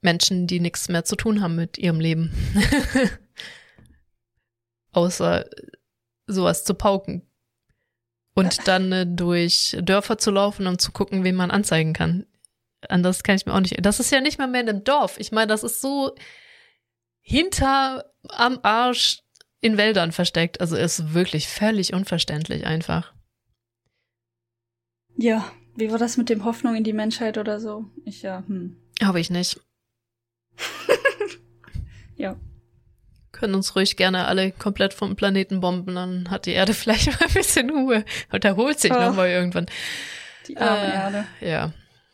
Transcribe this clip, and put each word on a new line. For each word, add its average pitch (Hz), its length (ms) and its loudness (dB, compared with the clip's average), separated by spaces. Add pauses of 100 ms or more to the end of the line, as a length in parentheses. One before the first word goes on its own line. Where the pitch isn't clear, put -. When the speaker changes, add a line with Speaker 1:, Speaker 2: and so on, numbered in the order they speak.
Speaker 1:
Menschen, 175 440 2
die 175 140 0
nichts - 300 -4
mehr 170 140 0
zu 202 120 -2
tun 214 240 0
haben 170 160 0
mit 170 220 -6
ihrem 170 200 0
Leben. 160 320 0 (240)
<laughs> 254 560 2 (1800)
Außer 175 540 0 (800)
sowas 180 380 0
zu 190 100 0
pauken. 196 480 -2 (1120)
Und 185 240 2
Speaker 2:
Äh. - 80 -8
Speaker 1:
dann, 185 260 2
äh, 185 140 0
durch 175 760 0
Dörfer 196 380 2
zu - 120 2
laufen, 196 360 0
um 180 120 -2
zu - 140 -2
gucken, 196 320 -2
wen 185 120 2
man 180 140 0
anzeigen 160 440 2
kann. 170 320 -2 (600)
Anders 180 360 2
kann 196 140 2
ich 196 100 -2
mir - 80 -4
auch 196 60 4
nicht, 185 140 0 (100)
das 208 140 4
ist 247 140 0
ja 269 80 4
nicht 302 180 -2
mal 269 80 -2
mehr 254 140 0
in 233 80 -2
einem 202 160 -2
Dorf. 262 340 2
Ich - 140 -8
meine, 220 160 4
das 214 160 0
ist - 160 -4
so 277 340 -2 (1080)
hinter 269 840 0 (240)
am 247 340 0
Arsch 240 600 2 (400)
in 220 160 4
Wäldern 202 340 4
versteckt. 170 480 0
Also 165 160 -2
ist 156 380 -2
wirklich 170 340 0
völlig 214 460 0
unverständlich 170 720 -2
einfach. 165 480 -2 (2000)
Speaker 2:
Ja, 220 340 0 (240)
wie 220 160 -2
war 226 80 0
das 233 180 0
mit 240 120 0
dem 208 160 0
Hoffnung 233 320 -2
in 220 80 0
die 220 80 0
Menschheit 220 460 -2
oder 208 220 -4
so? 214 260 -10 (180)
Ich, - 180 -14
ja, 190 240 -8
hm. 180 300 -8 (260)
Speaker 1:
Habe 185 180 2
ich 165 100 -4
nicht. 180 300 -2 (960)
Speaker 2:
<laughs> - 320 -10 (1300)
Ja. 190 180 -6 (960)
Speaker 1:
Können 202 240 -2
uns 190 220 0
ruhig 190 200 2
gerne 185 300 2
alle 190 240 2
komplett 196 420 -2
vom 196 220 -4
Planeten 196 460 0
bomben, 180 340 -2
dann 180 380 -6
hat 196 140 -6
die 180 40 -4
Erde 190 240 2
<laughs> - 0 -
vielleicht 220 320 2
mal 320 220 2
ein - 60 0
bisschen 294 360 2
Ruhe 262 340 2 (280)
und 196 120 -2
erholt 208 360 2
sich - 100 4
Speaker 2:
Ach. 240 200 4
Speaker 1:
noch 196 40 0
mal 185 140 4
irgendwann. 180 380 0 (840)
Speaker 2:
Die - 80 -12
arme 214 260 2
Speaker 1:
Äh, 190 120 0
Speaker 2:
Erde. 196 300 -2 (160)
Speaker 1:
ja. 160 320 -4 (420)